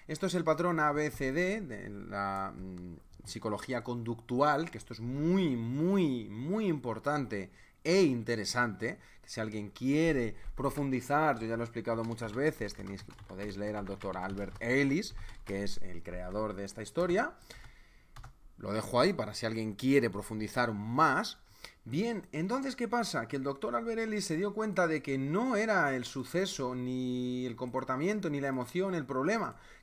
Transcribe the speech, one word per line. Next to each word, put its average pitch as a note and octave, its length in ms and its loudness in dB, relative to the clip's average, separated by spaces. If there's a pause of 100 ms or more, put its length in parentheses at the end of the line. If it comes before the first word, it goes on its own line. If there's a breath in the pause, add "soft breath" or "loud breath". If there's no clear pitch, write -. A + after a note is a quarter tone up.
Esto D#3 200 -2
es F3 80 0
el E3+ 100 2
patrón D#3+ 340 4
A D3+ 140 6
B D3+ 180 2
C C3 220 -2
D F#3 280 2
de A#2 300 -8
la, G2 680 -4
mm, F2+ 420 -10 (260)
psicología A2+ 580 -4
conductual, B2 880 0
que - 80 -10
esto - 140 -14
es - 80 -10
muy, D3 560 2
muy, C3+ 720 2
muy D#3 380 -2
importante A#2+ 840 -2 (320 soft breath)
e F#3 200 6
interesante, A#2 960 2 (240 loud breath)
que - 60 -20
si - 120 -6
alguien G#2+ 300 -4
quiere C3+ 680 2 (180 loud breath)
profundizar, C#3 840 2
yo A2+ 80 -4
ya A2+ 100 -2
lo A2+ 60 -2
he A#2 40 -4
explicado A2+ 380 -2
muchas A2+ 280 -4
veces, B2 420 0
tenéis G2 280 -10
que, - 100 -14 (140)
podéis F#2+ 300 -8
leer G#2 200 -4
al G#2 80 -4
doctor F#2+ 320 -4
Albert G2 440 -4
Ellis, C#3 540 0 (300 loud breath)
que G2 200 -2
es G2+ 140 2
el F2+ 240 0
creador F#2 520 -4
de G2 100 -6
esta G2 160 -10
historia. F3+ 540 0 (1200 loud breath)
Lo G2+ 160 -6
dejo A2 280 2
ahí F3+ 120 6
para G#2+ 220 -4
si - 100 -6
alguien A2 300 -2
quiere C3 340 6
profundizar G#2+ 640 -2
más. D3 680 2 (460 loud breath)
Bien, F#3 480 -2
entonces, A#3+ 420 -2
¿qué A#3+ 140 -2
pasa? G3 400 0
Que D3 80 -2
el C3+ 60 -2
doctor C#3 340 -2
Albert A3+ 240 -2
Ellis G#3+ 240 0
se D#3+ 140 0
dio G3+ 160 0
cuenta G#3 320 2
de D#3 160 2
que C3+ 160 0
no G3 380 2
era G3 380 4
el B2 120 -2
suceso, C3+ 680 -2
ni B2 680 -2
el A#2 120 -4
comportamiento, C3 720 0
ni C#3+ 100 0
la C#3 80 0
emoción D#3 460 0
el D#3+ 100 0
problema, C#3 520 0 (260 loud breath)